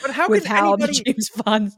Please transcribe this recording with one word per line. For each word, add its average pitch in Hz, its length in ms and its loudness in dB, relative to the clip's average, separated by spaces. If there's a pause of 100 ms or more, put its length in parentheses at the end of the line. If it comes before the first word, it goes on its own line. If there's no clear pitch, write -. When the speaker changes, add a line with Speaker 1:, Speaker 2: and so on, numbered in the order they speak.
Speaker 1:
But - 120 -6
how 330 160 0
Speaker 2:
with 403 160 4
Speaker 1:
can 214 120 -2
Speaker 2:
how 202 160 4
Speaker 1:
anybody 202 240 0
Speaker 2:
the 226 80 -4
James 220 260 -2
Bond 208 480 -2